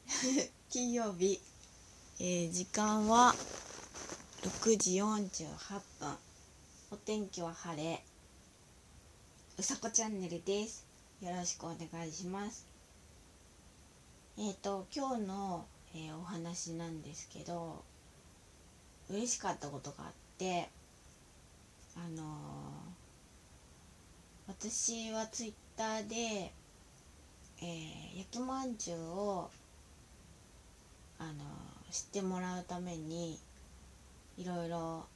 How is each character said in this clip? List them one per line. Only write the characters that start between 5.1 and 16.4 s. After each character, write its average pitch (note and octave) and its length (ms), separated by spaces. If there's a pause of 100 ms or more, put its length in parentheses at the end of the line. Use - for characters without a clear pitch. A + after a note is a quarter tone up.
十 - 160 (100)
八 G3 280 (160)
分。 D3 180 (720)
お G3+ 80
天 G#3+ 320
気 F3+ 140
は E3+ 100
晴 E3+ 240
れ。 D#3+ 260 (1600)
う - 20
さ - 160
こ A3 140
チ A3+ 100
ャ A3 80
ン G3+ 100
ネ F3+ 100
ル E3+ 140
で G#3 240
す。 - 200 (340)
よ F3+ 80
ろ F3+ 160
し - 140
く - 80
お E3 120
願 E3 300
い - 20
し F3+ 140
ま G3 240
す。 - 160 (1700)
え G#3+ 60
ー G3+ 140
と、 G3 360
今 C4 280
日 G#3 60
の、 F#3+ 420 (260)
え D#3+ 180
ー、 D#3 60
お F3 60
話 E3+ 480